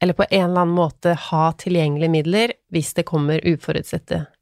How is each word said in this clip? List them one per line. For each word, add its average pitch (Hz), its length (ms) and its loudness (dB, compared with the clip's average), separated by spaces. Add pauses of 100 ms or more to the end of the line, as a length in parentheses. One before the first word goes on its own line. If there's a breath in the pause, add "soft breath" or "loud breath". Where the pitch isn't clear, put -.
eller 175 160 0
på - 140 2
en 185 160 2
eller 180 160 2
annen 175 160 2
måte 170 380 0 (160)
ha 160 120 2 (140)
tilgjengelige 160 560 0
midler 185 400 0 (180)
hvis 160 240 -2
det 170 140 -2
kommer 151 320 0
uforutsette 160 800 -4 (200)